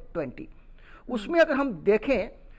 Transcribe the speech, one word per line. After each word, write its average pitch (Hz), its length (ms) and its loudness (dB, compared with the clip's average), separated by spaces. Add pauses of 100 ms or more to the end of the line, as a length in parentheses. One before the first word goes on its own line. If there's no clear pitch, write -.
(140)
ट्वेंटी। 139 360 -6 (600)
उसमें 247 300 0
अगर 311 140 6
हम 269 200 0
देखें 208 540 2 (320)